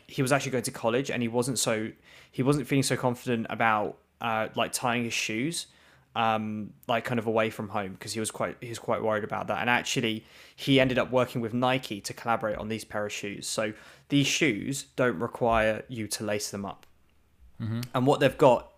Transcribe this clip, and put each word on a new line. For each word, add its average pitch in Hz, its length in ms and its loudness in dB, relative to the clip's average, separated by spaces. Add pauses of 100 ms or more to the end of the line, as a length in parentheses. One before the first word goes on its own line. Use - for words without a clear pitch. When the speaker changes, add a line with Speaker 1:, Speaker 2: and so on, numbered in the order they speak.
Speaker 1:
he - 140 -2
was 127 100 4
actually 135 200 2
going 123 120 0
to 123 80 -4
college, 120 400 0
and 123 100 -2
he 117 60 0
wasn't 120 320 0
so, 110 320 0 (400)
he 131 120 -2
wasn't 139 240 2
feeling 139 160 2
so 131 140 0
confident 120 520 -2
about, 110 480 2 (240)
uh, 110 340 0
like, 110 160 0
tying 120 320 0
his 113 100 -4
shoes, 127 540 -2 (480)
um, 107 580 0 (140)
like, 117 180 2
kind 120 140 0
of 107 80 -2
away 110 220 2
from 107 200 -8
home, 98 300 -4
'cause 107 140 -8
he 113 60 -6
was 110 120 -4
quite, 101 300 -4
he 120 80 -10
was 113 100 -8
quite - 220 0
worried 107 220 0
about 101 240 -6
that. 95 140 -2
And 117 80 2
actually, 113 560 0 (300)
he 135 240 4
ended 127 200 4
up 110 120 0
working 123 300 2
with 110 120 -4
Nike 127 480 0
to - 120 -10
collaborate 113 440 -2
on 107 100 -6
these 110 160 -4
pair 104 220 -4
of 104 60 -6
shoes. - 360 -8
So 110 260 -2 (360)
these 143 180 4
shoes 135 560 0 (120)
don't 123 240 2
require 113 680 2
you 113 200 -8
to - 160 -6
lace 104 280 -4
them 101 140 -8
up. - 200 -12 (760)
Speaker 2:
Mm-hmm. 113 200 -4 (140)
Speaker 1:
And 127 100 2
what 139 140 4
they've 135 180 4
got, - 400 6